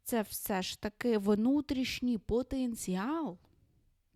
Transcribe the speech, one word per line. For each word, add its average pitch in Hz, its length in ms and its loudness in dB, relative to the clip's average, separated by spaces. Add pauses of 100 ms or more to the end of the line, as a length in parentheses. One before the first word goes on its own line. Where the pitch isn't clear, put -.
це 233 180 0
все 196 400 -4
ж - 180 -8
таки 220 380 0
внутрішній 247 1000 2
потенціал 240 1200 -2 (760)